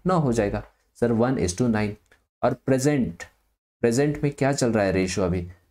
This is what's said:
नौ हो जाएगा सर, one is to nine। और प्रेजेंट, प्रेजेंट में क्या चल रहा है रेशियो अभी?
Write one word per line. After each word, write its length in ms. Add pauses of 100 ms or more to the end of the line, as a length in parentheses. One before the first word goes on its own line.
नौ 120
हो 140
जाएगा 300 (360)
सर, 140
one 260
is 220
to 80
nine। 260 (480)
और 120 (120)
प्रेजेंट, 560 (600)
प्रेजेंट 400
में 100
क्या 200
चल 200
रहा 120
है 80
रेशियो 340
अभी? 200 (240)